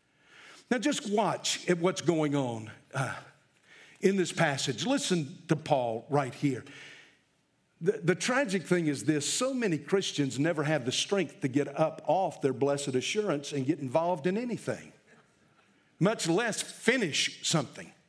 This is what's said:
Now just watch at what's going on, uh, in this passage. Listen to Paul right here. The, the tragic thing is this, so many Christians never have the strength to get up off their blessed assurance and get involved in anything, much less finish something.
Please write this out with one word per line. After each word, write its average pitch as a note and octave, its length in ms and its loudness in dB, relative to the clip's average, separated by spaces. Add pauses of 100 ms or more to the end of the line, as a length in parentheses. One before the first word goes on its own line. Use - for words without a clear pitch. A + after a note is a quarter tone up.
(720)
Now B3 80 4
just A#3 320 -2
watch G3 580 0
at F3 100 4
what's F3 220 0
going D3+ 340 2
on, A#2 360 -2 (240)
uh, B2+ 200 -2 (840)
in G3 160 4
this F3 160 0
passage. C#3 540 0
Listen F3+ 520 0 (100)
to D#3 80 4
Paul B2 520 0
right C#3 260 0
here. B2+ 300 0 (1160)
The, E3+ 120 2 (100)
the F3 120 2
tragic G3+ 500 0
thing F3 220 2
is C3 180 0
this, D3 260 0
so C4 220 0
many A3+ 240 0
Christians C#3+ 640 0
never D#3+ 240 2
have C#3+ 240 2
the B2+ 60 0
strength - 500 -2
to C#3+ 60 0
get C#3 300 0
up D#3 280 0
off E3+ 340 0
their C3 140 2
blessed C#3 400 0
assurance D3 580 0
and C#3 140 -2
get D#3+ 140 0
involved D#3+ 460 0
in F#3+ 120 2
anything, F#3+ 540 -6 (1080)
much G#3+ 260 0
less G3 360 0
finish - 840 0
something. A#2 460 -2 (160)